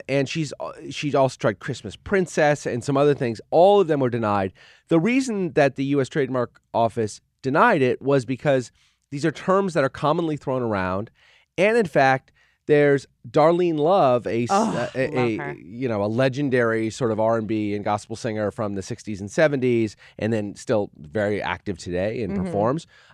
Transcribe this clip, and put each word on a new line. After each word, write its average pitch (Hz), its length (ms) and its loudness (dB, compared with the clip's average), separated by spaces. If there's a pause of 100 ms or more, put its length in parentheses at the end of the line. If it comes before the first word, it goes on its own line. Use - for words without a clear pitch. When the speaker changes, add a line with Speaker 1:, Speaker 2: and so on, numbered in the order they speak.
Speaker 1:
and 135 180 0
she's, 151 320 -6
uh, 78 120 -10 (180)
she's 139 240 -4
also 135 240 2
tried 110 220 -2
Christmas 113 360 -10
Princess 165 720 0
and 117 180 -4
some 139 140 0
other 147 160 4
things. 117 260 -4 (120)
All 190 280 6
of 175 80 2
them 151 120 0
were 131 100 2
denied. 104 440 0 (340)
The 165 120 4
reason 214 540 0
that 139 220 2
the 139 100 -4
U 139 160 0
S 127 80 -2
Trademark 131 500 -4 (140)
Office 113 480 0 (220)
denied 165 400 4
it 123 180 2
was 135 240 2
because 131 460 -2 (400)
these 143 140 -4
are 156 60 2
terms 190 420 0
that 156 100 2
are 131 60 0
commonly 156 480 -2
thrown 131 240 -4
around. 98 500 -2 (460)
And 208 180 2
in 233 100 2
fact, 135 460 2 (340)
there's 147 420 4 (220)
Darlene 165 480 2
Love, 147 480 4
a 113 180 -2
s-, 117 60 -4
Speaker 2:
Oh, 196 460 0
Speaker 1:
a, 131 60 -2
a, 120 360 -2
Speaker 2:
love 143 100 -8
her. 143 140 -10
Speaker 1:
you 117 280 -8
know, 104 120 -2
a 104 60 0
legendary 120 840 0
sort 113 220 -2
of 104 80 -2
R 113 180 2
and 113 80 -4
B 104 300 -2
and 104 80 -6
gospel 104 320 -4
singer 107 360 -4
from 104 240 -6
the 98 60 -4
sixties 107 380 -10
and 101 100 -10
seventies, 127 680 0 (200)
and 110 140 -2
then 104 240 -4
still 104 420 -2
very 101 440 -4
active 87 360 -6
today 101 460 -4
and 92 80 -4
Speaker 2:
Mm-hmm. 101 140 -4
Speaker 1:
performs, 123 420 -2 (260)